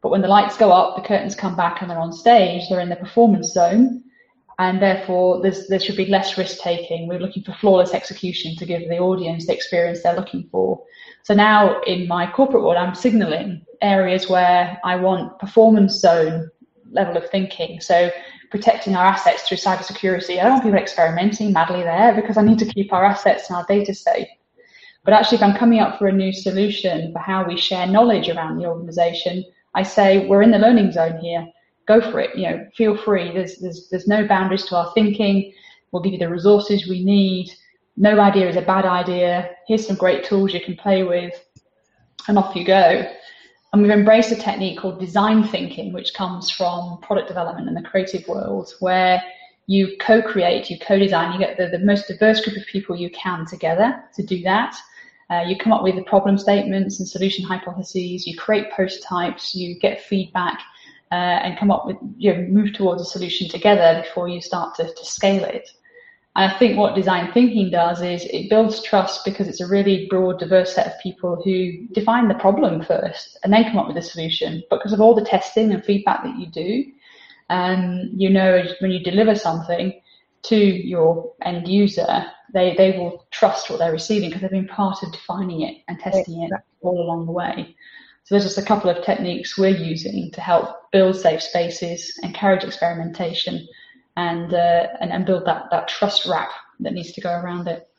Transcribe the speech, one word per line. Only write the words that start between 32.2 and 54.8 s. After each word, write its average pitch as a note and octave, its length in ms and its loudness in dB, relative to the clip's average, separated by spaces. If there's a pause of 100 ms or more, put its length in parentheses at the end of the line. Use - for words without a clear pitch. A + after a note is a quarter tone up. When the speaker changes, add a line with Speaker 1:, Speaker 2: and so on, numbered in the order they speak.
Speaker 1:
You F#3 140 -4
know, - 260 -8
feel G#3+ 220 2
free. F3+ 340 -2
There's, F3+ 280 -6
there's, F3+ 300 -12
there's F#3 200 -4
no G#3 180 2
boundaries F#3+ 380 0
to F#3 100 -6
our F3 180 -2
thinking. G3+ 600 2 (400)
We'll F3 100 -4
give G3 80 0
you F3+ 80 -8
the E3+ 80 -2
resources G3 600 2
we F#3 160 -2
need. F#3+ 480 2 (420)
No G#3 240 6
idea G3 300 4
is E3+ 80 -2
a F3 40 0
bad F#3+ 220 0
idea. F3+ 680 0 (140)
Here's A3 220 -2
some G3 80 -2
great F#3 300 0
tools G3 280 2
you F3 60 -4
can F3+ 160 -10
play F#3+ 280 0
with," F3 380 -4 (880)
and G#3 100 2
off F#3+ 160 0
you F3 120 -6
go. F#3 440 4 (640)
And G#3 80 6
we've G#3 100 6
embraced A3 420 6
a - 20 -2
technique F#3+ 440 -6
called F3+ 200 -8
design G3+ 480 2
thinking, F3+ 460 -8
which - 200 -8
comes F3+ 380 -6
from F3+ 500 -6
product - 280 -4
development E3+ 400 -8
in E3 40 -6
the E3 80 -8
creative F#3+ 460 -6
world, G3 540 -8
where F#3 420 2 (420)
you G3 360 0
co-create, F#3+ 680 2
you E3+ 80 -12
co-design, F#3+ 540 2
you F#3 80 -6
get - 160 -2
the, F3+ 140 -2
the F3 100 -6
most G3+ 300 2
diverse A3 340 2
group G3+ 140 -6
of G3 80 -12
people G3 320 -6
you F3 140 -8
can F3 340 -6
together F3 580 -2 (120)
to G3+ 80 -6
do F3+ 180 -6
that. F#3+ 340 -2 (540)